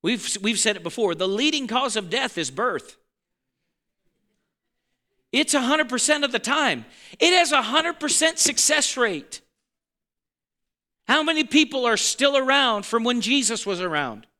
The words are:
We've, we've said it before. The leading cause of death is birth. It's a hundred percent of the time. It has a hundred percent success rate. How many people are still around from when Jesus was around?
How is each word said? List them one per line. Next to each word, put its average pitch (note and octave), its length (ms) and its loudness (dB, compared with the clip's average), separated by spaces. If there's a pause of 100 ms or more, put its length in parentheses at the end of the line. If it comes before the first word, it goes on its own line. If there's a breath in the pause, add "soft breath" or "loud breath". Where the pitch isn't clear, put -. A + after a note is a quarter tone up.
We've, G#3+ 400 -4
we've G#3+ 160 -2
said G#3 180 0
it F3+ 60 -12
before. E3+ 320 -2
The F3 140 -2
leading C4+ 400 0
cause A#3 280 -2
of G3 140 -4
death B3 260 -4
is D3+ 140 -4
birth. F3+ 480 -6 (2250)
It's C#4 220 2
a C#4 80 4
hundred C#4+ 260 2
percent D4 360 0
of C4 80 -2
the A#3+ 80 -2
time. A3+ 460 -2 (340 loud breath)
It E4+ 120 4
has F4 200 4
a C#4 100 2
hundred D#4 380 -2
percent D#4+ 400 0
success - 580 2
rate. G3+ 440 -4 (1600)
How D4 160 4
many D#4 220 0
people C4+ 420 2
are A3+ 120 2
still C#4 400 0
around C4 480 2
from A3+ 180 0
when B3 160 2
Jesus A3+ 460 0
was F#3 160 -4
around? C#3+ 440 -4 (140)